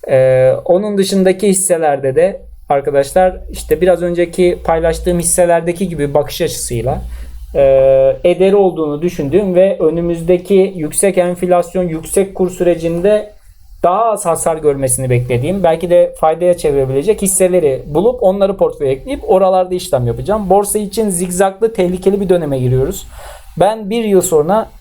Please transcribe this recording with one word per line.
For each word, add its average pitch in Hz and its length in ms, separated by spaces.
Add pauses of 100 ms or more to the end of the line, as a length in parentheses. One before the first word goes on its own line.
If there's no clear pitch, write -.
E, 131 420 (140)
onun 202 320
dışındaki 190 500
hisselerde 151 680
de 180 260 (280)
arkadaşlar 143 680 (140)
işte - 300
biraz 175 200
önceki 175 640
paylaştığım 165 560
hisselerdeki 170 720
gibi 143 240
bakış 143 280
açısıyla, 123 600 (540)
e, 143 80 (600)
ederi 185 320
olduğunu 160 460
düşündüğüm 175 540
ve 190 240
önümüzdeki 175 960
yüksek 185 420
enflasyon, 180 680
yüksek 175 520
kur 185 140
sürecinde 175 840 (480)
daha 190 220
az 208 200
hasar 165 320
görmesini 135 520
beklediğim, 127 540
belki 165 260
de 175 300
faydaya 165 380
çevirebilecek 139 640
hisseleri 180 640
bulup 208 380
onları 196 340
portföye 151 340
ekleyip 262 400
oralarda 185 440
işlem 131 320
yapacağım. 175 420
Borsa 202 300
için 214 300
zigzaglı, 190 640
tehlikeli 190 480
bir 190 80
döneme 151 300
giriyoruz. 127 480 (520)
Ben 208 300
bir 233 140
yıl 196 180
sonra 170 480 (120)